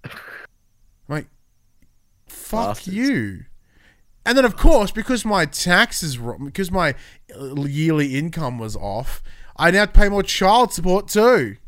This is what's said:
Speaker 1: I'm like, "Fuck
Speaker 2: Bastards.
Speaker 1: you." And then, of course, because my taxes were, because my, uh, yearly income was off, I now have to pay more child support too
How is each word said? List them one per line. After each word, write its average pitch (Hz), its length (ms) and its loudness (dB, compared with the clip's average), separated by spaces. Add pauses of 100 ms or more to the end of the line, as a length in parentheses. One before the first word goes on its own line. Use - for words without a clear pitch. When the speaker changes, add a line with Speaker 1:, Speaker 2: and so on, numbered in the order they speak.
Speaker 1:
I'm - 60 -16 (960)
like, 147 180 -8 (1000)
"Fuck 214 480 -6
Speaker 2:
Bastards. 185 200 -12
Speaker 1:
you." 139 500 -4 (800)
And 254 120 2
then, 254 80 4
of 202 100 -2
course, 220 340 6
because - 360 -4
my 196 180 0
taxes 175 760 0
were, 117 200 -10
because 160 320 -8
my, 170 240 0 (440)
uh, 135 160 -12 (100)
yearly 147 520 -2
income 147 420 -6
was 110 160 -10
off, 101 480 -6 (360)
I 165 120 4
now 196 100 4
have 208 120 0
to - 80 10
pay 202 80 6
more 202 140 0
child 220 500 2
support 185 360 -2
too 208 480 2 (120)